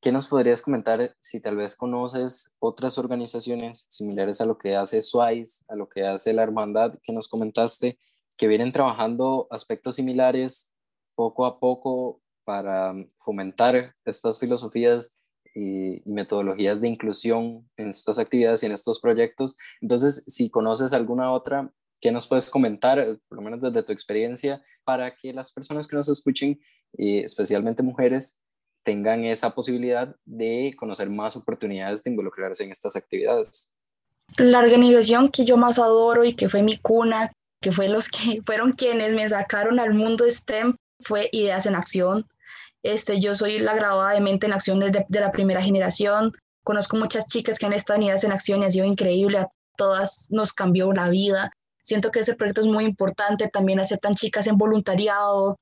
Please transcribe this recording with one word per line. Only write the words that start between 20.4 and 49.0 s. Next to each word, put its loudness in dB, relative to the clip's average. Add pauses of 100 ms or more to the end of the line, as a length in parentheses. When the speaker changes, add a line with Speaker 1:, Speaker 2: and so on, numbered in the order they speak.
Speaker 1:
conoces -2
alguna 0
otra... -4 (260)
¿qué 2
nos -6
puedes 0
comentar, 2
por -16
lo -12
menos -10
desde -2
tu -8
experiencia, -4 (220)
para -2
que -16
las -14
personas -10
que -6
nos -2
escuchen, -2 (360)
y 0
especialmente -2
mujeres, -2 (420)
tengan -2
esa -2
posibilidad -4 (100)
de -4
conocer -8
más -6
oportunidades -6
de -4
involucrarse -6
en -10
estas -10
actividades? -4 (600)
Speaker 2:
La 8
organización 8
que 2
yo 8
más 4
adoro 6
y 4
que 0
fue 2
mi 2
cuna, 2 (300)
que 0
fue 0
los 0
que -2
<laughs> -14
fueron 2
quienes 0
me 0
sacaron 0
al 2
mundo 2
stem, 0 (260)
fue -2
Ideas 0
en 2
Acción. 0 (560)
Este, -2
yo 0
soy -2
la 0
graduada 2
de 4
Mente 0
en 0
Acción 0
desde, 2
de 0
la 0
primera 2
generación. 2 (320)
Conozco -2
muchas -2
chicas -4
que -4
han 0
estado 0
en 2
Ideas 2
en 0
Acción 0
y 2
ha 2
sido 2
increíble. 2